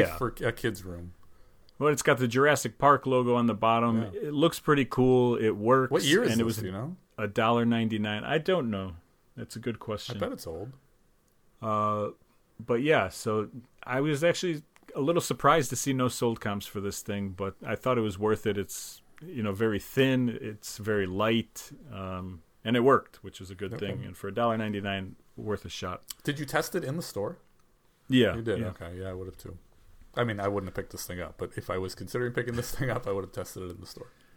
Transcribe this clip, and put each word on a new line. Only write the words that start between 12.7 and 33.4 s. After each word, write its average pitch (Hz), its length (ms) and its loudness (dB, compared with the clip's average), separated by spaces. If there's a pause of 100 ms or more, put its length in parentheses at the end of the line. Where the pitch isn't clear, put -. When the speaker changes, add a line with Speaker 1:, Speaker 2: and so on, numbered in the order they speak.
Speaker 1:
yeah, 135 280 4
so 107 400 -2 (340)
I 127 180 -2
was 147 220 0
actually 170 400 0 (320)
a 147 60 -2
little 165 200 2
surprised 143 480 4
to 123 60 -4
see 135 180 -2
no 127 140 2
sold 117 340 0
comps 101 240 -4
for - 160 -8
this 98 200 -6
thing, 101 280 -4
but 95 260 -6 (100)
I 117 100 -4
thought 127 220 0
it 117 40 2
was 104 160 -2
worth 107 300 0
it. 101 100 0
It's, - 440 -8 (240)
you 156 180 -6
know, 104 100 0
very 107 260 0
thin, 127 600 2
it's 107 360 -12
very 104 280 0
light, 107 680 -2 (220)
um, 92 480 -10 (240)
and 113 100 2
it 123 60 4
worked, 127 420 4
which 95 160 -16
was 95 120 -14
a 95 40 -16
good 95 200 -8
Speaker 2:
Okay. 101 120 -6
Speaker 1:
thing. 98 160 -6
And 98 140 -12
for - 100 -10
a 101 60 -8
dollar 117 240 2
ninety-nine, 101 580 -4 (200)
worth 107 300 -6
a 95 40 -12
shot. - 340 -8 (200)
Speaker 2:
Did 147 160 -4
you 151 60 -8
test 156 300 -2
it 175 80 -2
in 135 120 -4
the 170 80 -6
store? 107 340 -6 (720)
Speaker 1:
Yeah, 117 260 6
Speaker 2:
You 117 60 -6
did? 113 180 -2
Speaker 1:
yeah. 113 100 -4
Speaker 2:
Okay, 90 300 -12
yeah, 95 100 -8
I 92 40 -8
would 92 140 -10
have 92 100 -14
too. 87 200 -14 (580)
I 123 80 0
mean, 110 160 -2
I 101 80 0
wouldn't 101 220 -2
have 90 60 -12
picked - 180 -8
this 95 120 -10
thing 90 160 -8
up, 82 160 -10
but 87 180 -8
if - 140 -8
I 92 80 -2
was 92 160 -4
considering 123 400 -6
picking 120 220 -4
this 120 160 -4
<laughs> - 40 -4
thing 135 140 -2
up, 120 180 -4
I 104 40 -2
would 98 120 -4
have 95 100 -12
tested 95 300 -10